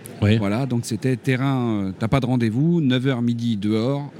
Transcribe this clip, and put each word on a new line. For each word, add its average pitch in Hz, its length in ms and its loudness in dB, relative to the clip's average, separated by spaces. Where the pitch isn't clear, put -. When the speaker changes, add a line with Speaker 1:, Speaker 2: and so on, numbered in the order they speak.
Speaker 1:
Ouais. 107 160 6
Speaker 2:
Voilà, 107 280 0
donc 123 200 -2
c'était 127 300 -2
terrain, 123 680 0
euh, 95 120 -4
t'as 113 120 -2
pas 139 100 2
de 131 60 -2
rendez-vous, 127 560 2
neuf 127 260 2
heures 127 140 0
midi 117 340 0
dehors, 113 640 -2